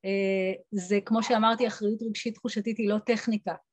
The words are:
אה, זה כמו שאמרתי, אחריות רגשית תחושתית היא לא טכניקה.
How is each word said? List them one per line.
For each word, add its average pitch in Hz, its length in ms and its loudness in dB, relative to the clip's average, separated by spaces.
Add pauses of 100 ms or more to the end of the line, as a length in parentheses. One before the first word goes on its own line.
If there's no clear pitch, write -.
אה, 190 480 0 (200)
זה 196 320 0
כמו 220 180 2
שאמרתי, 226 440 2
אחריות 214 360 -2
רגשית 226 320 -6
תחושתית 220 440 -4
היא 214 100 0
לא 208 180 2
טכניקה. 214 480 0 (180)